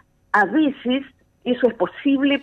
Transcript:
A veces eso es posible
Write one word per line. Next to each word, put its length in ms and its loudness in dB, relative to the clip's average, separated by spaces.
A 140 4
veces 580 -2
eso 240 2
es 60 -4
posible 680 0